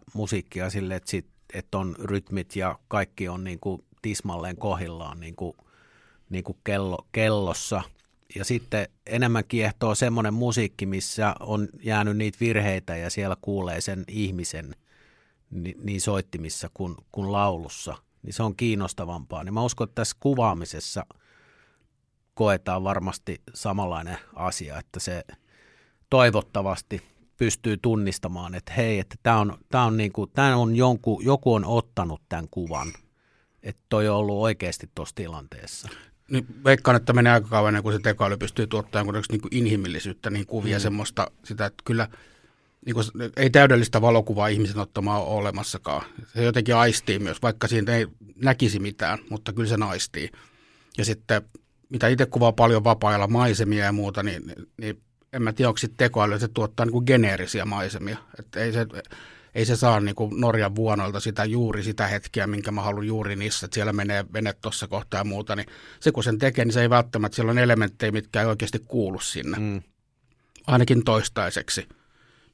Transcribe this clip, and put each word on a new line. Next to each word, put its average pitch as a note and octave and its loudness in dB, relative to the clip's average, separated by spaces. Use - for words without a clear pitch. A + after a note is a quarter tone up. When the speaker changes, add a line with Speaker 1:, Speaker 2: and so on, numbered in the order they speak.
Speaker 1:
musiikkia F#2 -6
sille, F#2 -6
että - -10
sit, F#2 -6
että G2 -8
on F#2 -4
rytmit G2 -6
ja F#2 -4
kaikki G2 -4
on F#2 -8
niinku F#2 -8
tismalleen F2+ -6
kohdillaan E2+ -6
niinku, E2+ -10
niinku F#2 -8
kello-, G2 -4
kellossa. G#2 -2
Ja G2 -8
sitten A#2 -4
enemmän A#2 0
kiehtoo A2 0
semmonen A#2 0
musiikki, A#2 -2
missä F#2+ -2
on G#2 -2
jäänyt G#2+ 0
niitä G#2+ -2
virheitä G2+ 0
ja E2+ -6
siellä G2 -4
kuulee F2+ -4
sen F#2+ -6
ihmisen F2+ -6
ni-, F2+ -8
niin G2+ -4
soittimissa F#2 -4
kuin, F2+ -8
kuin G2 -6
laulussa. F2 -4
Niin - -12
se A2+ -2
on G#2+ -2
kiinnostavampaa. F2 -4
Niin F#2+ -8
mä A2+ 0
uskon, A#2+ -4
että - -12
tässä - -4
kuvaamisessa G2+ -2
koetaan F#2+ 0
varmasti F#2+ -4
samanlainen F2+ -6
asia, D#2 -6
että - -14
se F2+ -6
toivottavasti G#2 2
pystyy A2 0
tunnistamaan, F2+ -2
että - -12
hei, A2+ 0
että - -8
tää A#2 4
on, G#2 0
tää B2+ 4
on A2+ 2
niinku, G#2 -2
tää C3+ 4
on A#2 4
jonku-, A#2+ 2
joku B2+ 4
on G#2 2
ottanut A#2 -2
tän D#3+ -6
kuvan, D#2+ -6
että - -12
toi G#2+ 4
on G#2 2
ollut G#2 0
oikeasti F#2+ -2
tossa - -10
tilanteessa. - -12
Speaker 2:
Niin B2+ 0
veikkaan, C3 6
että A#2+ 2
menee A#2+ 8
aika A2 4
kauan G#2+ 4
ennen G#2 2
kuin G#2+ 0
se G#2 -2
tekoäly G#2 0
pystyy G#2 -4
tuottamaan G#2+ -2
jonkunnäköistä G2+ -4
niinku G2+ -4
inhimillisyyttä, G2+ -2
niin G2+ -2
kuvia G2+ -2
Speaker 1:
Mm. G2+ -2
Speaker 2:
semmoista, G#2 -2
sitä, G#2+ -4
että - -8
kyllä A2+ 0
niinku A#2 -2
s-, A2 -6
ei C3+ 4
täydellistä B2 8
valokuvaa A2 4
ihmisen G#2 0
ottamaa G2+ -2
ole G#2+ -2
olemassakaan. G2 -4
Se A#2 0
jotenkin A#2+ 4
aistii A2+ 4
myös, F2+ -4
vaikka A2+ 0
siitä A2+ 2
ei A2+ 0
näkisi B2 2
mitään, G2+ -2
mutta G#2+ -8
kyllä A2 -2
sen G#2+ 0
aistii. F2+ -6
Ja G#2 0
sitten A2 0
mitä A#2+ 0
itse B2+ 4
kuvaa A#2+ 4
paljon A2+ 6
vapaa-ajalla G#2+ 4
maisemia G#2 2
ja G2+ 2
muuta, G2+ -2
niin, G2+ -6
niin G#2+ -10
en B2 -4
mä A2+ 0
tiedä, B2 4
onko A2 0
sit A2 -4
tekoäly, G#2+ 4
se A2+ 0
tuottaa A2 -2
niinku A#2+ 0
geneerisiä G#2+ 4
maisemia. G2+ -6
Et - -18
ei A2+ -2
se, A2+ 0
ei A2+ 0
se A#2 4
saa A2+ 6
niinku G#2 0
Norjan A2 2
vuonoilta G#2 0
sitä, G#2+ -2
juuri A2 0
sitä G#2+ 0
hetkeä, G2+ -2
minkä G#2 -4
mä G2+ -2
haluan G#2 -2
juuri G#2+ -2
niissä, G2+ -4
että F2 -8
siellä G#2+ 0
menee G2+ -2
vene G#2+ -2
tossa A2 -6
kohtaa G2 -4
ja G2+ -2
muuta. G#2 -4
Niin G2+ -6
se D3+ 2
kun B2 -2
sen A2+ 2
tekee, B2+ 2
niin A2+ 2
se A#2+ 4
ei A#2+ 4
välttämättä, A#2 2
siellä A2+ 2
on A#2+ 2
elementtejä, A2+ 2
mitkä G#2 -2
ei A2 2
oikeasti A2 -2
kuulu G2 -2
sinne. D2+ -6
Speaker 1:
Mm. G#2 -4
Speaker 2:
Ainakin B2 6
toistaiseksi. A2 -2